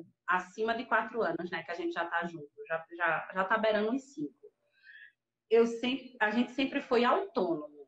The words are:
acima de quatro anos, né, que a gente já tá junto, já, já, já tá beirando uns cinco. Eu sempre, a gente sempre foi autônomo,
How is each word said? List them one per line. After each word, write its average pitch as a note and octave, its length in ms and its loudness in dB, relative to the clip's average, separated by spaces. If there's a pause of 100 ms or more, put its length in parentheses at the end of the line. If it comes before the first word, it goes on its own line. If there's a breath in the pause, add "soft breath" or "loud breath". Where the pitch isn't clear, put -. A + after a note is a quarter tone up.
(260)
acima G#3+ 480 0
de A#3 120 -6
quatro A3+ 360 -2
anos, E3+ 300 -2
né, E3 120 -6
que - 80 -10
a E3+ 40 -6
gente E3+ 160 -4
já E3+ 140 -2
tá E3+ 200 -2
junto, D#3+ 220 -10 (180)
já, E3 200 -4 (100)
já, E3 380 0
já F#3+ 100 0
tá A3 140 2
beirando G#3+ 340 2
uns C4+ 220 -4
cinco. D4 200 -8 (1160 loud breath)
Eu A#3 180 6
sempre, B3+ 540 -6
a G#3+ 100 4
gente A#3+ 200 2
sempre C4+ 300 0
foi A#3+ 220 4
autônomo, E3 840 0